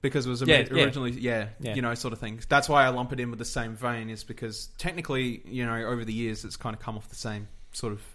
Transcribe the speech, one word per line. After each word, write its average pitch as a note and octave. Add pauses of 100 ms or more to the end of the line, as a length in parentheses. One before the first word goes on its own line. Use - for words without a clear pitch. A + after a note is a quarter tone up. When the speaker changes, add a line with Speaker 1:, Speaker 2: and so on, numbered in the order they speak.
Speaker 1:
because C3+
it B2+
was B2
Speaker 2:
Yeah, C#3
Speaker 1:
ori-, A#2 (100)
Speaker 2:
yeah. D3
Speaker 1:
originally, C3
yeah, A#2 (120)
Speaker 2:
Yeah. A2+
Speaker 1:
you B2
know, A#2+
sort A#2+
of A2+
thing. A2 (100)
That's C#3
why C#3+
I B2+
lump B2
it B2+
in A#2+
with A#2
the A#2+
same A2+
vein, A2+
is A2
because - (100)
technically, C3
you B2
know, A#2 (120)
over A#2+
the A2
years, A2
it's G2
kinda A2
come A2
off G#2+
the -
same G#2 (240)
sort A2
of G#2 (120)